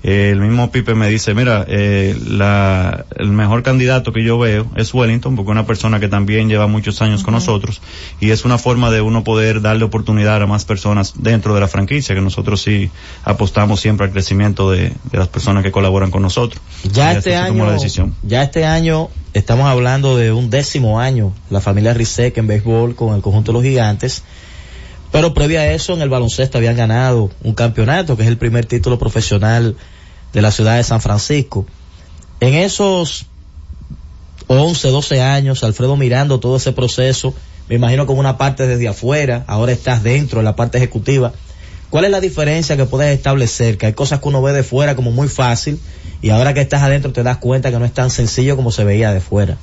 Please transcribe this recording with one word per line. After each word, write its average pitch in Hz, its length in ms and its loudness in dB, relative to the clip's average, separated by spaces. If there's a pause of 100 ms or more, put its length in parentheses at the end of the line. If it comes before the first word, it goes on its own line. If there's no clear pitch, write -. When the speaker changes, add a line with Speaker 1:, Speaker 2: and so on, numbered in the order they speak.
Speaker 1:
el 101 380 2
mismo 117 300 2
Pipe 117 240 0
me 110 140 2
dice, 107 260 0
"Mira, 113 320 2
eh, 101 500 0 (120)
la, 101 760 0 (120)
el 101 100 0
mejor 107 360 2
candidato 127 480 2
que 113 100 0
yo 117 160 2
veo 110 380 0
es 110 180 -2
Wellington, 123 400 0
porque 104 160 -4
es - 20 2
una 107 140 0
persona 110 320 0
que 98 80 0
también 104 420 0
lleva 104 200 2
muchos 104 340 -2
años 101 220 0
con 113 100 0
Speaker 2:
Ujú. 113 100 0
Speaker 1:
nosotros, 107 360 -2 (400)
y 107 100 2
es 110 140 0
una 123 120 2
forma 120 360 0
de 110 80 2
uno 110 240 0
poder 110 380 0
darle 110 220 2
oportunidad 107 560 0
a 101 60 2
más 101 180 0
personas 104 520 -2
dentro 110 380 0
de 101 60 4
la 101 60 2
franquicia", 101 480 -2
que 95 60 0
nosotros 95 420 -2
sí 101 260 0 (360)
apostamos 104 560 0
siempre 104 260 0
al 95 60 -4
crecimiento 98 580 0
de, 90 220 0 (180)
de 95 80 -2
las 92 80 2
personas 98 380 0
que 95 80 0
colaboran 95 400 2
con 98 100 0
nosotros. 113 400 -2 (220)
Speaker 3:
Ya 139 300 2
Speaker 1:
Y - 20 0
Speaker 3:
este 180 180 0
Speaker 1:
así 180 120 0
se 190 60 -2
tomó 180 120 2
la 170 80 2
Speaker 3:
año, 151 80 0
Speaker 1:
decisión. - 420 -2
Speaker 3:
ya 123 220 0
este 160 200 0
año 160 440 0 (260)
estamos 120 320 2
hablando 131 500 2
de 113 140 2
un 117 200 0
décimo 135 500 0
año, 120 320 0 (180)
la 98 100 0
familia 104 340 2
Rizek 117 440 0
en 110 80 0
béisbol 113 480 0
con 110 220 -2
el 95 60 0
conjunto 104 280 2
de 110 80 2
los 123 60 2
Gigantes, 120 580 0 (880)
pero 156 240 2
previo 151 240 2
a 151 80 2
eso 160 280 -2
en 160 80 -2
el 139 80 0
baloncesto 127 480 0
habían 117 180 2
ganado 117 540 2 (120)
un 110 120 -2
campeonato, 120 640 0
que 110 60 0
es 110 60 4
el 117 80 2
primer 117 300 0
título 120 340 0
profesional 113 720 0 (580)
de 104 100 2
la 107 80 4
ciudad 110 260 2
de 120 60 2
San 113 180 0
Francisco. 104 640 -2 (760)
En 127 140 4
esos 190 720 0 (1200)
once, 143 400 2
doce 135 340 0
años, 135 420 0
Alfredo, 127 320 0
mirando 131 440 0
todo 127 160 0
ese 131 160 0
proceso, 131 600 -2 (380)
me 120 60 0
imagino 123 280 2
como 135 160 0
una 135 160 0
parte 135 300 0
desde 120 220 0
afuera, 127 580 -2
ahora 113 260 0
estás 123 300 0
dentro 123 380 0
en 110 40 2
la 107 100 0
parte 120 220 -2
ejecutiva. 123 560 0 (560)
¿Cuál 160 160 2
es 202 60 2
la 196 100 2
diferencia 156 560 0
que 135 80 2
puedes 135 320 2
establecer? 123 600 0
Que 113 80 -2
hay 107 80 2
cosas 143 260 -2
que 147 80 -4
uno 139 140 2
ve 139 100 2
de 139 120 2
fuera 139 300 0
como 120 160 -2
muy 135 180 0
fácil 131 520 -2 (400)
y 107 100 0
ahora 127 220 4
que 143 80 0
estás 139 220 0
adentro 139 300 0
te 123 100 -2
das 127 160 0
cuenta 127 320 0
que 120 80 -2
no 120 80 0
es 117 80 -2
tan 127 160 0
sencillo 127 460 0
como 123 160 0
se 107 120 0
veía 104 280 2
de 95 80 0
fuera. 95 420 0